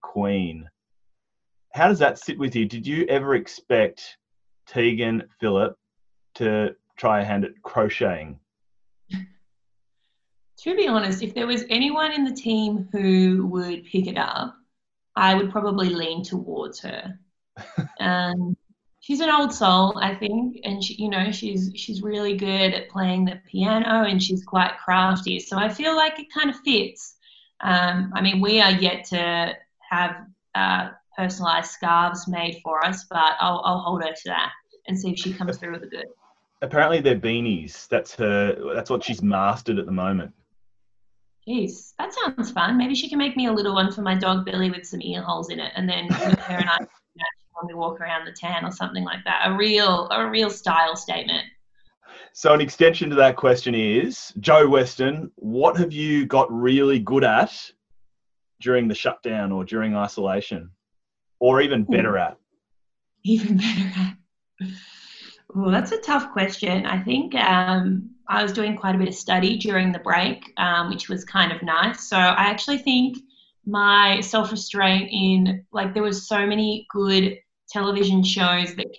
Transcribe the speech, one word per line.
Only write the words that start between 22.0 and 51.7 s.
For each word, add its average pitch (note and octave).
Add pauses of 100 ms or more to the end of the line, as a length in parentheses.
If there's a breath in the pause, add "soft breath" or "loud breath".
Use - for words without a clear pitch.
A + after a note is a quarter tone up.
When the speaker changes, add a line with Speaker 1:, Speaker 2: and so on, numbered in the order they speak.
Speaker 2:
really G#3
good F#3+
at -
playing F#3
the F3+
piano A3
and G3
she's F#3
quite -
crafty. F#3
So F#3+
I G#3
feel D#4
like D#4
it D4
kind D4+
of A#3+
fits. - (460 soft breath)
Um, F3+
I F#3+
mean, F#3+
we G#3
are G3
yet F3+
to E3+ (340)
have, F3 (380)
uh, F#2 (280)
personalised F3+
scarves F3
made E3+
for D#3+
us, F#3
but D#3+
I'll, F3
I'll F3+
hold F3
her D#3+
to D#3+
that E2+ (360)
and F#3+
see F#3
if F3
she F#3
comes F#3
through E3+
with E3
the -
good. - (560)
Speaker 1:
Apparently D3+
they're B2+
beanies. A2
That's -
her, G2+ (200)
that's A#2
what A#2+
she's G#2
mastered G2+
at -
the -
moment. F#2 (1160)
Speaker 2:
Jeez, A3
that F#4
sounds C#4
fun. F#3+
Maybe B3+
she C4+
can D4
make C#4+
me B3+
a A3+
little G3+
one F#3+
for G#3
my F#3+
dog F#3
Billy F#3
with F3+
some F3+
ear F3+
holes E3+
in E3+
it, D3+
and F#3
then F3
her F3+
and F3
I E3+
Speaker 1:
<laughs> -
Speaker 2:
can - (280)
match D#3+ (260)
when E3+
we E3+
walk E3
around E3
the F3
tan F3
or F3
something F#3
like F3+
that. F3
A F#3+
real, G3+
a A3
real A3
style E3
statement. - (920 loud breath)